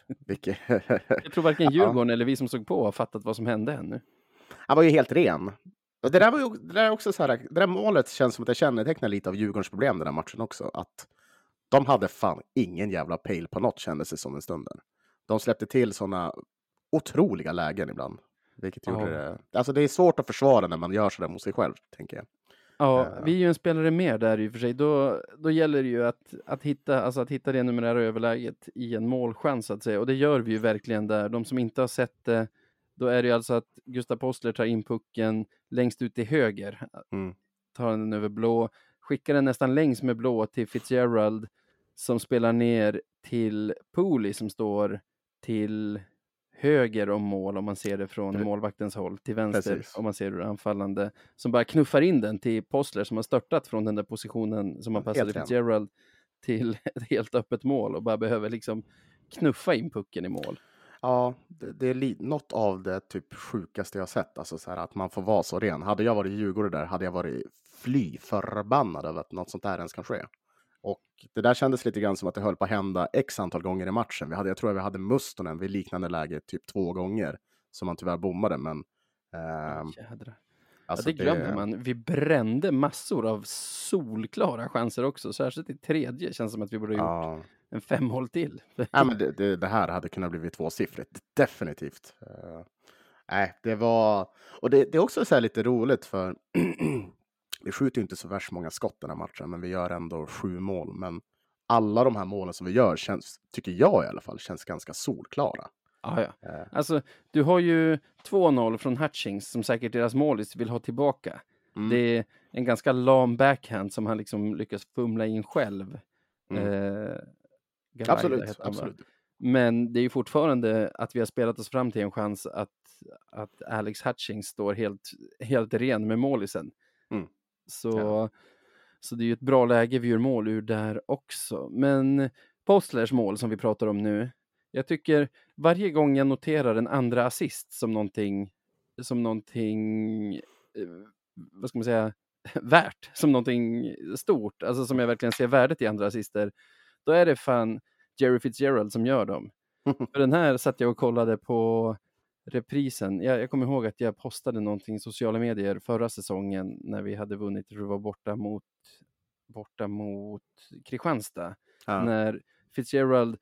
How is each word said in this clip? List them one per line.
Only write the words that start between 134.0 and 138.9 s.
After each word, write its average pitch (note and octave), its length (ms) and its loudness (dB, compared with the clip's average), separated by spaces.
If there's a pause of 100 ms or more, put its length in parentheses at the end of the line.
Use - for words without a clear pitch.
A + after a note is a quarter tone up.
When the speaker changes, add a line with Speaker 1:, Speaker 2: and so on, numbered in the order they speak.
Speaker 2:
jag C3 160 -4
tycker D3+ 420 2 (260)
varje F3 340 4
gång D3 280 4
jag C#3 100 4
noterar C3+ 480 2
en A#2 120 2
andra B2 380 2
assist - 480 -6
som A2+ 180 -4
någonting, G2+ 600 -4 (500)